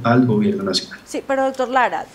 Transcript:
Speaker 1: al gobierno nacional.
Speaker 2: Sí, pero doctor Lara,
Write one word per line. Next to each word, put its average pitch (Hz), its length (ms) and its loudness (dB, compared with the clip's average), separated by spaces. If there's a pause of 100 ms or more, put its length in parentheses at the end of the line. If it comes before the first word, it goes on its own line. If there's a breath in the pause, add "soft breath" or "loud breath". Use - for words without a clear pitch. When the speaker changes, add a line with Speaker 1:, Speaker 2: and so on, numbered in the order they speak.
Speaker 1:
al 123 240 4
gobierno 104 380 0
nacional. - 420 -4
Speaker 2:
Sí, - 200 -6
pero 269 180 0
doctor 262 260 -2
Lara, 233 340 0 (100)